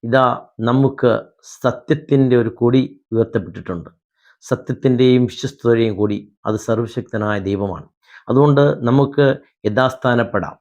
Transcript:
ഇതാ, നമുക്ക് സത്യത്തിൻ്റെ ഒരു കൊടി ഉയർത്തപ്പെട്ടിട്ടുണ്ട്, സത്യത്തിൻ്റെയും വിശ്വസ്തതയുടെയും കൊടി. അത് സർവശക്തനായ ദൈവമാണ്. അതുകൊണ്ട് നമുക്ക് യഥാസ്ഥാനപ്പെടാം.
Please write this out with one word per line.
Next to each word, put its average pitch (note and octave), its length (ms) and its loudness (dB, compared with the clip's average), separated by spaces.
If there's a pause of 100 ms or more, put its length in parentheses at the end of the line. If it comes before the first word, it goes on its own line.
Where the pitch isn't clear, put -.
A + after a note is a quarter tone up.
ഇതാ, B2+ 220 2 (340)
നമുക്ക് B2 520 2 (500)
സത്യത്തിൻ്റെ C3+ 760 0
ഒരു A2+ 220 0
കൊടി A#2+ 220 2 (300)
ഉയർത്തപ്പെട്ടിട്ടുണ്ട്, F#2 760 -6 (560)
സത്യത്തിൻ്റെയും B2+ 800 2
വിശ്വസ്തതയുടെയും A#2 720 -2
കൊടി. G#2 200 -2 (280)
അത് G#2+ 200 -2
സർവശക്തനായ G#2+ 720 -4
ദൈവമാണ്. G2 480 -6 (400)
അതുകൊണ്ട് C#3 360 4 (240)
നമുക്ക് C#3 380 2 (400)
യഥാസ്ഥാനപ്പെടാം. A#2 960 -2